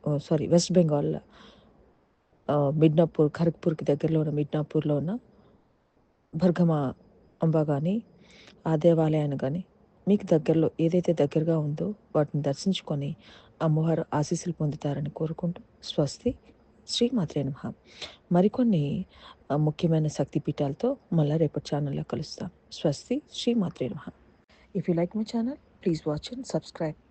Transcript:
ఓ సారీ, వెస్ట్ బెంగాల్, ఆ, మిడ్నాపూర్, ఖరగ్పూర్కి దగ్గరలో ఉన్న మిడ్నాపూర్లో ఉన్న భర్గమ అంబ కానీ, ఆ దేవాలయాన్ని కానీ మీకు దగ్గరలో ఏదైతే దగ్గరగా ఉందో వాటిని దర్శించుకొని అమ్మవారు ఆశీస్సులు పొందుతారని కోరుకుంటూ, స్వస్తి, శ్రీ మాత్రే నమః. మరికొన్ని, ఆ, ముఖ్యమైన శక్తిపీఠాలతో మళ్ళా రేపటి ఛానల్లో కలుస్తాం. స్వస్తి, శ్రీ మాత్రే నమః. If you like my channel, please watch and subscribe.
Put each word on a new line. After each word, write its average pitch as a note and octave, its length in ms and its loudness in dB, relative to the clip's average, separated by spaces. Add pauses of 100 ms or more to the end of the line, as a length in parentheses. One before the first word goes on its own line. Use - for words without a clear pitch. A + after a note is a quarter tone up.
ఓ D3 100 0
సారీ, D3 280 0
వెస్ట్ E3+ 260 4
బెంగాల్, D#3 420 2 (1400)
ఆ, C#3+ 200 2
మిడ్నాపూర్, D#3 680 4
ఖరగ్పూర్కి E3 480 0
దగ్గరలో D#3 360 0
ఉన్న D3+ 120 -2
మిడ్నాపూర్లో D3 640 -2
ఉన్న E3 220 -4 (1160)
భర్గమ D#3+ 560 2 (500)
అంబ D#3+ 200 4
కానీ, D#3 400 0 (640)
ఆ D#3+ 100 0
దేవాలయాన్ని D#3 600 2
కానీ D3+ 260 -4 (440)
మీకు G3+ 180 2
దగ్గరలో D#3+ 440 2 (100)
ఏదైతే E3+ 320 2
దగ్గరగా D#3+ 460 2
ఉందో D#3 360 -4 (220)
వాటిని D3 260 0
దర్శించుకొని D3 760 -4 (460)
అమ్మవారు D#3+ 420 2 (100)
ఆశీస్సులు D#3+ 380 -2
పొందుతారని D3 580 -4
కోరుకుంటూ, E3 520 -6 (200)
స్వస్తి, - 520 -2 (540)
శ్రీ A#3+ 260 0
మాత్రే D3+ 280 -2
నమః. C3+ 300 -8 (600)
మరికొన్ని, F3+ 720 2 (480)
ఆ, C#3 40 0
ముఖ్యమైన D#3 500 2
శక్తిపీఠాలతో D3+ 880 -4 (160)
మళ్ళా D3+ 240 2
రేపటి D3+ 400 -2
ఛానల్లో D3 260 -4
కలుస్తాం. - 480 -8 (220)
స్వస్తి, G3+ 500 -4 (100)
శ్రీ - 220 -2
మాత్రే F3 340 -2
నమః. - 220 -12 (680)
If E3 60 -2
you F3 120 0
like F3 220 -2
my G#3+ 80 -4
channel, A#3+ 300 -4
please - 480 -4 (100)
watch D3+ 220 -8
and C4 100 -10
subscribe. D#3+ 500 -6 (160)